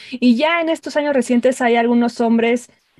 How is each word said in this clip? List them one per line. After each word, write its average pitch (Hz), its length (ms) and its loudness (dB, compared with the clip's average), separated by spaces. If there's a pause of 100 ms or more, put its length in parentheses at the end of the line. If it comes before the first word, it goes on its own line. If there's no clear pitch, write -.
(100)
Y 247 260 2
ya 330 260 0
en 320 80 -2
estos 311 260 -6
años 294 160 0
recientes 247 480 0
hay 233 160 0
algunos 240 460 0
hombres, 233 480 0 (300)